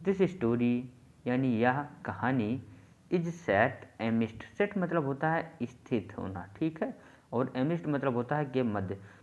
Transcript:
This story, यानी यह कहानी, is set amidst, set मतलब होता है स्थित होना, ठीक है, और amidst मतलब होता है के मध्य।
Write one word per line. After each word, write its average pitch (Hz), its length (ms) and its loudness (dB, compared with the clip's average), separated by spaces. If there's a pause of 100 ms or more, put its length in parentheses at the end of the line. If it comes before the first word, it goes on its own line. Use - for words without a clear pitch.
This 190 160 2 (140)
story, 120 400 2 (520)
यानी 127 320 2
यह 127 240 4 (220)
कहानी, 117 460 0 (600)
is 170 300 0
set 107 480 4 (140)
amidst, 113 420 0 (140)
set 202 200 0
मतलब 170 280 0
होता 139 240 0
है 165 200 -2 (120)
स्थित 110 560 -4
होना, 95 280 -6 (120)
ठीक 160 240 -2
है, 262 120 -4 (380)
और 127 240 0
amidst 160 320 0
मतलब 139 260 0
होता 120 220 -2
है 151 80 0
के 127 180 0
मध्य। 98 360 -2 (240)